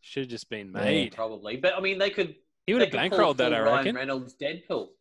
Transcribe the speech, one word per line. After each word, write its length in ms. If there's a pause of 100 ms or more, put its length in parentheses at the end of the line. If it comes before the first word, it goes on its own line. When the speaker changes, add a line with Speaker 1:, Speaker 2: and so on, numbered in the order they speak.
Speaker 1:
Should've 280
just 200
been 260
Speaker 2:
Yeah. 80
Speaker 1:
made. 320
Speaker 3:
Probably. 420
But, 180
I 40
mean, 180
they 120
could, 260 (300)
Speaker 1:
He 80
would've 180
Speaker 3:
they 60 (120)
could 20
pull 80 (140)
Speaker 1:
bankrolled 40
that, 140
Speaker 3:
full 40
Speaker 1:
I 60
Speaker 3:
Ryan 160
Speaker 1:
reckon. 180
Speaker 3:
Reynolds 400
Deadpool. 540 (120)